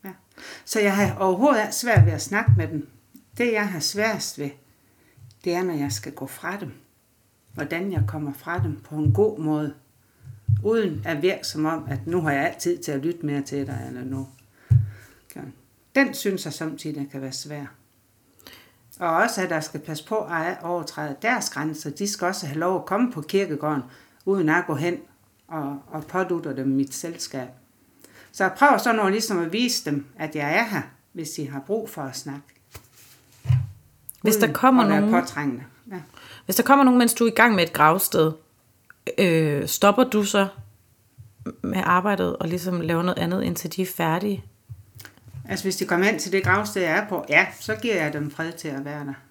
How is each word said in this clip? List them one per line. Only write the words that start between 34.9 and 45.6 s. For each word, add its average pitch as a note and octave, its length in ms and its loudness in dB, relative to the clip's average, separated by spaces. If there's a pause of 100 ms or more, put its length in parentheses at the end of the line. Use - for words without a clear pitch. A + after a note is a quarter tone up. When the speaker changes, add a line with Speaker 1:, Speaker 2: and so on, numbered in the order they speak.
Speaker 2:
nogen, G#3 200 4
Speaker 1:
påtrængende. C3+ 420 -6 (280)
Ja. F#3+ 60 -10 (480)
Speaker 2:
hvis F#3+ 100 -2
der A3+ 80 4
kommer C#4 220 8
nogen, B3 120 8
mens A#3 160 6
du A#3+ 100 0
er A#3 80 4
i A3+ 40 -4
gang A3+ 200 6
med F3 80 4
et E3 100 -2
gravsted, D#3+ 580 4 (840)
øh, D#3+ 500 2
stopper G3+ 360 6
du G#3+ 200 2
så G3 240 2 (1120)
med F#3+ 240 -2
arbejdet F3+ 520 2
og F3 100 -4
ligesom F3 340 -2
laver E3 220 0
noget F3+ 160 0
andet, F3 240 -2
indtil E3 320 -4
de F#3+ 60 -4
er F3+ 40 0
færdige? F3+ 580 -2 (1080)
Speaker 1:
Altså, F#3+ 160 -6